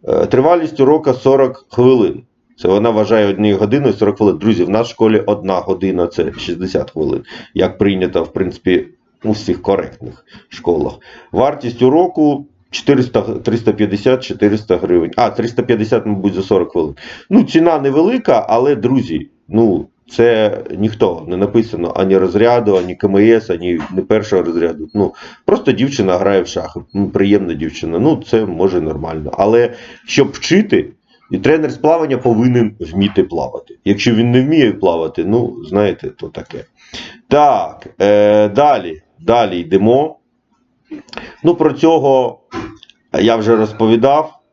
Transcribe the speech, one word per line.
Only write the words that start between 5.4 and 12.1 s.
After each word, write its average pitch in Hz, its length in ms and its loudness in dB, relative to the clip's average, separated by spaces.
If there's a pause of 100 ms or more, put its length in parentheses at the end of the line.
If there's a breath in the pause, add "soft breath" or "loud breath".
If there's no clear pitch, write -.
година — 90 540 -2
це 80 240 -2
шістдесят 90 540 -6
хвилин. 67 320 -4 (300 loud breath)
Як 92 240 -2
прийнято, 92 460 0
в 82 100 -10
принципі, 92 540 -2 (360)
у 107 80 -2
всіх 104 300 -4
коректних - 640 -6 (240 loud breath)
школах. 73 440 -4 (380 loud breath)
Вартість 123 500 -2
уроку 147 640 2 (240)